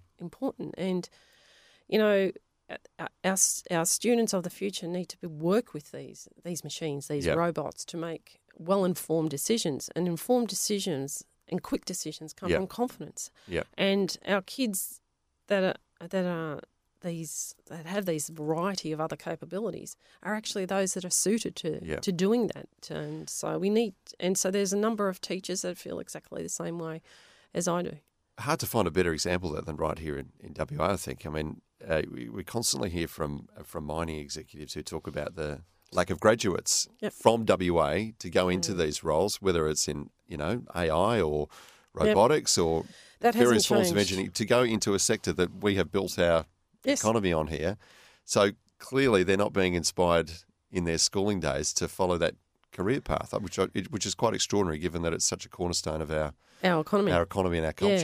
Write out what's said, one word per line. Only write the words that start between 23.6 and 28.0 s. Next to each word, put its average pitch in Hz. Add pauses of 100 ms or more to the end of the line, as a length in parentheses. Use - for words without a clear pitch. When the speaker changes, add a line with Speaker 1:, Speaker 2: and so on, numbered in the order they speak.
Speaker 1:
need, 220 (260)
and 185
so 185
there's 196
a 202
number 208
of 185
teachers 185
that 180
feel 175
exactly -
the 165
same 170
way 160 (500)
as 175
I 175
do. 175 (420)